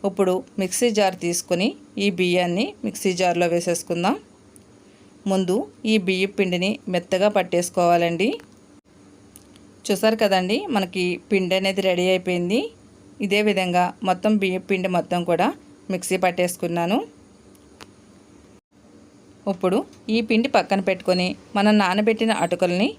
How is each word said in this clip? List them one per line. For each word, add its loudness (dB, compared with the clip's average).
ఇప్పుడు 0
మిక్సీ 0
జార్ 2
తీసుకొని -2
ఈ 4
బియ్యాన్ని 2
మిక్సీ -2
జార్లో 2
వేసేసుకుందాం. -2
ముందు 0
ఈ 4
బియ్యం 0
పిండిని 0
మెత్తగా 2
పట్టేసుకోవాలండి. 2
చూసారు 2
కదండి 2
మనకి -2
పిండి 0
అనేది -2
రెడీ 2
అయిపోయింది. 0
ఇదే 2
విధంగా 2
మొత్తం 0
బియ్యం -2
పిండి 0
మొత్తం -2
కూడా 2
మిక్సీ -4
పట్టేసుకున్నాను. 0
ఇప్పుడు 0
ఈ 2
పిండి 2
పక్కన 2
పెట్టుకొని 0
మనం 4
నానబెట్టిన 0
అటుకుల్ని 0